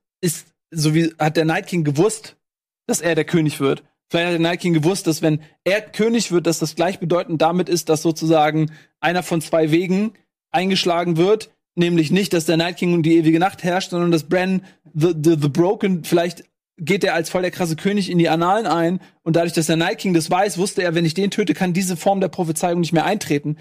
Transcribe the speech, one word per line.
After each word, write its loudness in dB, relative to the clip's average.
ist, -4
so 0
wie, 2
hat -2
der 2
Night -2
King -2
gewusst, -2
dass -2
er 0
der 0
König 0
wird. 0
Vielleicht 0
hat -2
der 0
Night 0
King 0
gewusst, 0
dass -2
wenn 0
er 0
König -2
wird, 0
dass 0
das -4
gleichbedeutend -2
damit 2
ist, -2
dass 0
sozusagen 2
einer 0
von -2
zwei 0
Wegen 0
eingeschlagen 0
wird, 2
nämlich 2
nicht, 0
dass 0
der 2
Night -2
King 0
und 2
die 4
ewige 4
Nacht -2
herrscht, -2
sondern 0
dass 0
Bran 0
the, 2
the, 4
the 0
Broken, 0
vielleicht -2
geht -2
er 2
als -2
voll -2
der -2
krasse -4
König -2
in 0
die 4
Annalen 2
ein 0
und 0
dadurch, 0
dass -2
der 2
Night 0
King -2
das 2
weiß, 0
wusste -2
er, -2
wenn 2
ich 0
den -2
töte, -2
kann -2
diese -2
Form 0
der 0
Prophezeiung -2
nicht -4
mehr 2
eintreten. -2